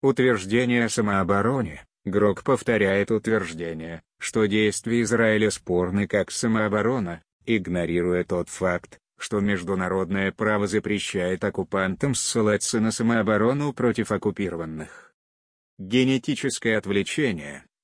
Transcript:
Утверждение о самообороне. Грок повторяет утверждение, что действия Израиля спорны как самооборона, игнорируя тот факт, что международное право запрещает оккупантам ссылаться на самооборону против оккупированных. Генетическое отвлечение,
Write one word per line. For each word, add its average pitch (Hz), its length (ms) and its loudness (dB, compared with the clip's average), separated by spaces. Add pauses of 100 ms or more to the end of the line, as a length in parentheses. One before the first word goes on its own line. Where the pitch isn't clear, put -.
Утверждение 120 840 2
о - 20 0
самообороне. 104 960 0 (200)
Грок 101 380 2
повторяет 101 680 2
утверждение, 82 920 -4 (160)
что - 280 0
действия 107 560 2
Израиля 110 480 4
спорны 90 580 0
как 98 220 0
самооборона, 107 920 0 (220)
игнорируя 87 800 0
тот 87 240 -4
факт, - 500 -4 (200)
что - 220 -4
международное 95 920 -2
право 107 340 0
запрещает 95 760 -2
оккупантам 95 720 -2
ссылаться 107 680 0
на 110 120 0
самооборону 117 800 2
против 117 380 0
оккупированных. 85 1040 -6 (640)
Генетическое 123 1000 0
отвлечение, 98 840 -2 (200)